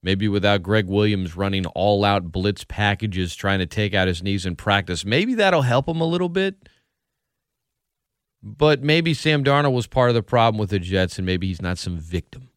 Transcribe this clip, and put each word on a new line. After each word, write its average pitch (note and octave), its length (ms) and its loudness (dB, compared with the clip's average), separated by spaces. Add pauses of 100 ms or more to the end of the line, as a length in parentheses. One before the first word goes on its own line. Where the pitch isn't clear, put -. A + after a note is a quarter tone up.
Maybe F#2+ 240 0
without G2+ 340 0
Greg G2+ 240 0
Williams F#2+ 500 0
running F#2+ 300 -2
all-out G2+ 680 0
blitz G2 320 -2
packages G2+ 720 -2
trying G2 240 -2
to F2+ 60 0
take G#2 300 -4
out F#2 120 2
his F2 140 -2
knees G2 240 -4
in F2 100 -4
practice, F2+ 480 -2
maybe D#3+ 300 0
that'll F#3+ 300 2
help B2+ 240 2
him E3 120 -4
a E3 80 0
little F3 220 -2
bit. F#3+ 400 -4 (1700)
But B2+ 400 2
maybe D#3+ 320 2
Sam D3+ 280 0
Darnold C#3+ 300 4
was A#2+ 140 0
part B2 220 2
of A#2+ 60 2
the A2+ 80 2
problem A2+ 360 2
with G#2 100 -2
the G2+ 100 0
Jets, F#2 380 0
and F#2+ 80 -4
maybe F#2 220 -2
he's F#2 140 -6
not F2+ 180 -4
some F2 180 -6
victim. E2+ 600 -8